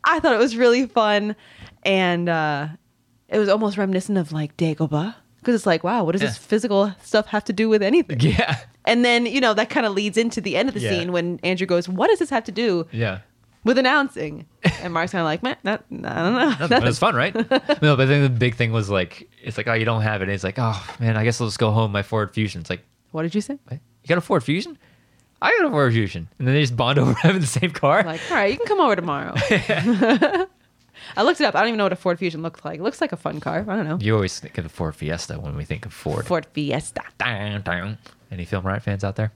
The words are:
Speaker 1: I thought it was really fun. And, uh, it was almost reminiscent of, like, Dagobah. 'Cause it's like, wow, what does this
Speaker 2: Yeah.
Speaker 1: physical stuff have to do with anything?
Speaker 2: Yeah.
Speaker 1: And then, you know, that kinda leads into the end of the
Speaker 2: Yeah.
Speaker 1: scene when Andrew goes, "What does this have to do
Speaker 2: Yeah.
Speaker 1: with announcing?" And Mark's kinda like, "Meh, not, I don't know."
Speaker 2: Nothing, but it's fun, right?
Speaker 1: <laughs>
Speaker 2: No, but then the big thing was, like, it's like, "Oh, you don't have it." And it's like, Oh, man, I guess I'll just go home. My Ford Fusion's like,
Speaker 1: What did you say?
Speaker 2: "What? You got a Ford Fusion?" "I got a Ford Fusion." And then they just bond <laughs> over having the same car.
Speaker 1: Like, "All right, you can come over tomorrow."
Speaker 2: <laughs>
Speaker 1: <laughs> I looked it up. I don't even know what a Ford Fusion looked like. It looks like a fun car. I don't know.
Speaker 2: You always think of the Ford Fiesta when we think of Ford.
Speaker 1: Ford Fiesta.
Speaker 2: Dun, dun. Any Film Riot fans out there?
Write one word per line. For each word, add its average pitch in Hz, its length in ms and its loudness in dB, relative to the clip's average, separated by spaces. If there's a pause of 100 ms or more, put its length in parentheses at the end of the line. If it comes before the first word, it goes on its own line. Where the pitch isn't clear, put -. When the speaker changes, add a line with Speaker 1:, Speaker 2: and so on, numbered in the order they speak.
Speaker 1:
I 311 160 2
thought 254 140 4
it 214 40 2
was 233 180 2
really 247 300 4
fun. 208 480 2 (500)
And, 175 440 2
uh, 151 400 -2 (600)
it - 100 0
was 208 100 2
almost 208 280 2
reminiscent 190 420 0
of, 156 140 -2
like, 156 240 -4
Dagobah. 160 580 -2 (300)
'Cause 240 100 2
it's 214 120 0
like, 175 180 2
wow, 214 200 0
what 165 80 0
does 196 80 0
this 123 160 -2
Speaker 2:
Yeah. - 100 -20
Speaker 1:
physical 202 560 2
stuff 214 260 0
have 208 160 -2
to - 80 -4
do 220 160 0
with 214 140 4
anything? 196 380 2
Speaker 2:
Yeah. 151 360 2 (280)
Speaker 1:
And 240 200 4
then, 240 200 4
you 240 160 0
know, 226 140 4
that 214 160 0
kinda 226 180 2
leads 202 300 -2
into 233 220 -2
the 165 160 -4
end 247 120 2
of 262 60 -6
the 208 60 -6
Speaker 2:
Yeah. 113 100 -2
Speaker 1:
scene 180 220 -2
when 175 320 -2
Andrew 185 220 0
goes, 175 220 0
"What 190 200 0
does 427 100 4
this 330 120 -2
have 233 140 -2
to 208 80 -12
do 185 380 0
Speaker 2:
Yeah. 107 280 -2 (460)
Speaker 1:
with 233 140 4
announcing?" 254 680 0 (360)
And 175 100 -8
Mark's 165 200 -2
kinda 175 120 0
like, 156 180 -2
"Meh, 254 120 -4 (100)
not, 208 260 -4
I - 40 -12
don't - 100 -10 (300)
know." 277 160 2
Speaker 2:
Nothing, 165 180 -2 (120)
but 123 80 2
it's - 100 0
fun, 202 160 2
right? 143 200 0
Speaker 1:
<laughs> - 480 0
Speaker 2:
No, 147 140 6
but 131 100 4
then 143 160 4
the 135 80 4
big 120 260 2
thing 117 160 0
was, 110 180 0
like, 92 380 -2 (140)
it's 120 140 -10
like, 110 120 -6
"Oh, 113 60 2
you 113 100 0
don't 113 180 0
have 107 180 0
it." 95 40 -2
And 98 80 -2
it's 95 120 -4
like, 95 140 -4
Oh, 113 280 -2 (140)
man, 113 160 2
I 110 80 0
guess 117 160 0
I'll 120 80 0
just 101 100 -8
go 110 120 2
home. 110 220 2
My 101 100 -2
Ford 104 300 -4
Fusion's 98 380 -4
like, 90 120 -6 (300)
Speaker 1:
What 160 100 -6
did 165 120 -6
you 208 60 0
say? 277 180 -10 (100)
Speaker 2:
"What? 131 60 -10
You - 340 -20
got 170 100 2
a 170 40 -2
Ford 175 220 0
Fusion?" 220 340 -4 (640)
"I - 180 2
got 349 80 2
a 277 40 0
Ford 143 220 2
Fusion." 98 360 -2 (100)
And 127 100 -4
then 131 60 2
they 147 80 4
just 123 140 0
bond 127 220 2
<laughs> - 20 4
over 127 140 4
having 190 260 2
the 147 60 0
same 165 240 -2
car. 156 340 2
Speaker 1:
Like, 165 160 -6 (100)
"All 339 60 0
right, 208 140 2
you 269 80 -2
can 466 80 -4
come 403 140 0
over 240 160 4
tomorrow." 160 460 -4
Speaker 2:
<laughs> - 80 -
Speaker 1:
<laughs> 226 960 2 (680)
I 208 60 0
looked 302 180 2
it - 40 2
up. 233 100 0
I 165 60 2
don't 220 80 4
even 226 100 -2
know 208 60 2
what 185 80 2
a 180 40 -4
Ford 175 220 -2
Fusion 165 240 -4
looked 165 220 -10
like. 156 160 -10
It - 20 -8
looks 226 180 -4
like 320 120 -2
a 170 40 -8
fun 151 240 -6
car. 165 260 -4
I 202 100 -4
don't 196 120 -2
know. 156 120 -2
Speaker 2:
You 110 140 2
always 98 260 0
think - 180 -10
of 87 60 -6
the 80 40 -10
Ford 80 280 -6
Fiesta 76 420 -6
when 76 180 -8
we 73 80 -8
think - 220 -8
of - 80 -14
Ford. - 320 -6
Speaker 1:
Ford 165 260 -2
Fiesta. 143 500 -4 (160)
Speaker 2:
Dun, 104 440 -4
dun. 92 360 -6 (320)
Any 90 140 -8
Film 92 220 -4
Riot 98 160 -4
fans 101 220 -4
out 98 120 -4
there? 110 180 -2